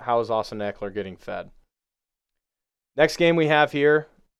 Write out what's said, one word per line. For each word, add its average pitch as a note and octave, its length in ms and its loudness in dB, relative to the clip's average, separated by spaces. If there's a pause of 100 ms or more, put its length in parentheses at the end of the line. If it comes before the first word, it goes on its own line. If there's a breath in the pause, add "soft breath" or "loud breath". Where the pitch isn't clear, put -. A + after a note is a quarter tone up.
how A#2+ 200 -4
is A2+ 100 -6
Austin A2 300 -8
Eckler G2+ 340 -10
getting F#2+ 200 -12
fed? F#2+ 360 -16 (1500)
Next D#3 220 4
game E3+ 180 2
we D#3+ 120 2
have D3+ 220 2
here, D3 380 0 (320)